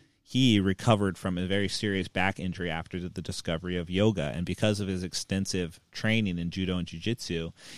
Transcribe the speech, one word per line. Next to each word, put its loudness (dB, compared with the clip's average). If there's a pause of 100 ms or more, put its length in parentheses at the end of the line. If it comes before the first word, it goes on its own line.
(220)
he 6
recovered 4
from -4
a -2
very 0
serious -2
back 0
injury -4
after -6
the, -6
the -10
discovery -4
of -4
yoga. 4
And -2
because 0
of -4
his -4
extensive -4 (140)
training 0
in -2
judo 0
and -2
jiu-jitsu, -4 (260)